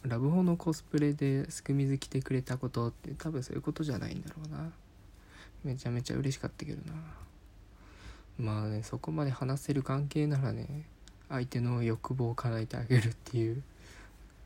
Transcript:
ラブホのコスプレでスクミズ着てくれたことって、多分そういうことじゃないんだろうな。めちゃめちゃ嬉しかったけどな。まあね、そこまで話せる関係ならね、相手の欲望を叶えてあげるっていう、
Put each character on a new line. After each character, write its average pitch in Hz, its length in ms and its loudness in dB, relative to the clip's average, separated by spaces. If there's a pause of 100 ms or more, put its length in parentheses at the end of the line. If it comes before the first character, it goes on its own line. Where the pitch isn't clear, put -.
ラ 117 140 0
ブ 139 120 4
ホ 185 120 6
の 175 140 6
コ 170 160 0
ス - 120 -6
プ - 140 2
レ 147 160 4
で 139 360 2
ス - 120 -10
ク 139 120 2
ミ 139 120 4
ズ 135 120 4
着 - 100 -8
て 135 140 0
く - 100 -4
れ 127 100 2
た 127 160 -2
こ 127 100 -2
と 117 200 0
っ 113 40 -4
て、 - 220 -10
多 156 160 -6
分 139 120 -2
そ - 100 -8
う - 40 -2
い - 20 -2
う 135 40 -4
こ 151 100 0
と 165 100 -2
じ 147 100 0
ゃ 101 60 -2
な - 100 -4
い - 60 -6
ん - 80 -6
だ 147 80 -10
ろ - 60 -12 (100)
う - 20 -8
な。 156 240 -6 (920)
め 135 100 0
ち 127 140 -4
ゃ - 20 0
め 120 120 0
ち - 100 -4
ゃ - 40 0
嬉 135 140 2
し - 80 -2
か - 100 -4
っ - 20 -12
た - 160 -10
け 147 80 -4
ど 156 180 -8
な。 - 20 -6 (1400)
ま 107 260 0
あ 107 40 -2
ね、 107 140 -2
そ 120 160 -6
こ 156 140 -6
ま 151 120 0
で 139 60 2
話 131 320 -2
せ 147 120 0
る 135 80 2
関 139 260 0
係 151 180 2
な 147 120 4
ら 123 140 2
ね、 139 340 -6 (420)
相 127 180 0
手 127 140 0
の 120 220 2
欲 113 320 2
望 120 160 2
を 117 40 -2
叶 113 260 0
え 110 60 -2
て 123 100 -6
あ 120 80 -2
げ 120 160 8
る 113 100 4
っ - 40 -2
て - 240 -4
い 113 140 4
う、 139 100 -4 (840)